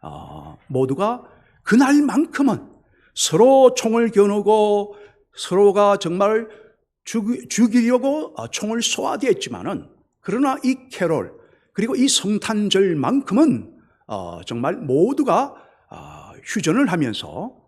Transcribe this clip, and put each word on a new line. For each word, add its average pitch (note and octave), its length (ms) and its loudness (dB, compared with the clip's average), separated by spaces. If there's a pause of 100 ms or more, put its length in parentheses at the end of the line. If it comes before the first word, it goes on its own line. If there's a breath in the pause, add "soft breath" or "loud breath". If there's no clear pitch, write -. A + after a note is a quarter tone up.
어, D2+ 560 -18 (100)
모두가 C#3 560 -4 (380 soft breath)
그날만큼은 C4+ 1040 2 (460)
서로 B3+ 600 4
총을 A#3 360 0
겨누고 G#3 840 2 (420 loud breath)
서로가 G3+ 640 4
정말 G3+ 500 -2 (560 loud breath)
죽이-, A3+ 440 -6
죽이려고, B3 880 0
어, A2+ 120 -10
총을 A3 340 -6
쏘아대었지만은, - 1040 -4 (320)
그러나 C4 440 -2
이 C4 260 -2
캐롤, D3+ 420 -2 (400 soft breath)
그리고 A3+ 220 -4
이 C4+ 140 2
성탄절만큼은, G3+ 1700 0 (340 soft breath)
어, F2 360 -10
정말 A#2+ 320 -4
모두가, A#3 760 0 (360 soft breath)
어, - 420 -20 (120)
휴전을 G#3 420 0
하면서 D#3 680 -4 (120)